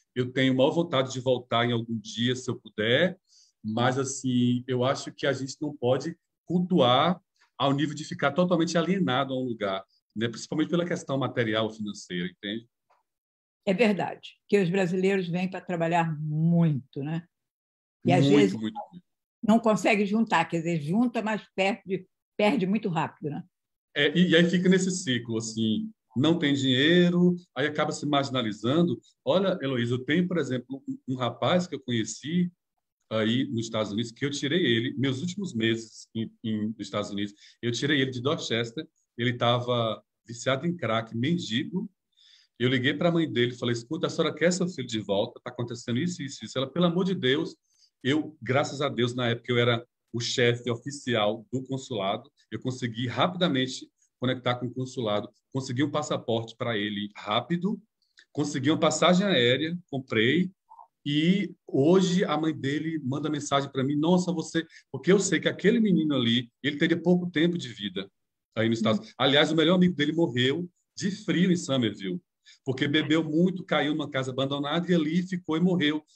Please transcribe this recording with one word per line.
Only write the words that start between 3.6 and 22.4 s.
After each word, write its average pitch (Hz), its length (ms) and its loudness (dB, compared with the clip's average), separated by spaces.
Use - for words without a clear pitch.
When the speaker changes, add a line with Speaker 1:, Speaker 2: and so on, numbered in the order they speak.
Speaker 1:
mas, 120 360 0
assim, 123 680 0
eu 123 160 0
acho 139 300 -2
que - 140 -6
a 139 80 2
gente 131 260 -8
não 147 160 -6
pode 135 400 0
cultuar 170 720 4
ao 135 140 2
nível 147 200 0
de 147 120 -8
ficar 147 260 -2
totalmente 175 480 2
alienado 139 560 0
a - 20 -2
um 127 80 -2
lugar, 104 400 -4
né? 110 140 -2
Principalmente - 420 -4
pela 175 160 0
questão 151 320 -4
material 110 500 0
financeira, 101 600 -8
entende? 107 400 -10
Speaker 2:
É 190 80 2
verdade, 196 600 -2
que 202 120 4
os 170 100 2
brasileiros 190 580 0
vêm 180 220 -2
pra 180 100 -8
trabalhar 165 600 0
muito, 156 840 0
né? 165 240 -6
E - 80 4
às 131 120 6
Speaker 1:
Muito, 143 40 4
Speaker 2:
vezes 143 300 6
Speaker 1:
muito, 110 200 -6
muito. - 120 -20
Speaker 2:
não 220 160 6
consegue 214 480 2
juntar, 202 380 2
quer 170 140 -4
dizer, 165 220 -2
junta, 226 400 0
mas 208 220 -4
perde, 190 520 -2
perde 208 300 2